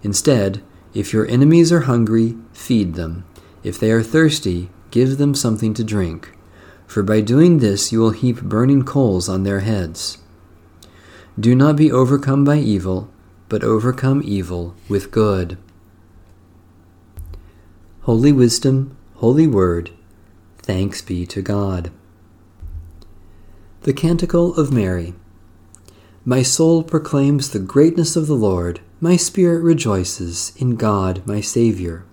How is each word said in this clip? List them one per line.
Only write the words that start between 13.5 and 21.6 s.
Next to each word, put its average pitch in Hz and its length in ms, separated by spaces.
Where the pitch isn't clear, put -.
overcome 127 600
evil 87 500
with 98 240
good. 92 460
Holy 123 300
Wisdom, 135 640
Holy 139 320
Word, 90 420
thanks 98 420
be 87 240
to 95 160
God. 95 500